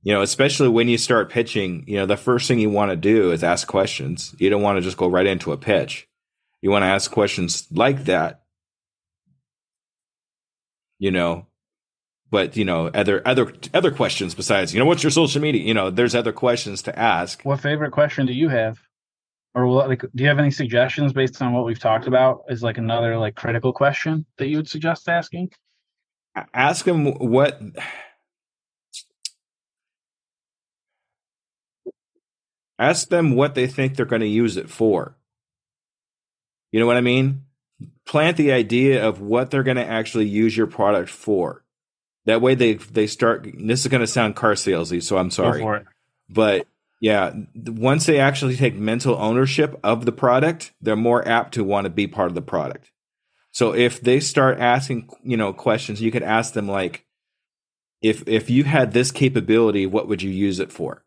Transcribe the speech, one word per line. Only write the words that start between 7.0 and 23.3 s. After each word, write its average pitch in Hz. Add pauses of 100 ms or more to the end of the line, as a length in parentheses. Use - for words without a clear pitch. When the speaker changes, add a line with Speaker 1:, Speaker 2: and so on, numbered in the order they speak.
Speaker 1:
questions 92
like 131
that, 85 (2500)
you 98
know, 87 (840)
but, 95
you 107
know, 82
other, 98
other, 127 (220)
other 175
questions 101
besides, 95
you 98
know, 131
"What's 170
your 120
social 147
media?" 135
You 110
know, 95
there's 117
other 117
questions 117
to -
ask. 90
Speaker 2:
What 139
favorite 147
question 147
do 123
you 151
have? 113 (760)
Or 123
what, 131
like, 127 (120)
do 123
you 143
have 143
any 143
suggestions 127
based 131
on 123
what 123
we've 113
talked 113
about 127
is, 117
like, 117
another, 113
like, 107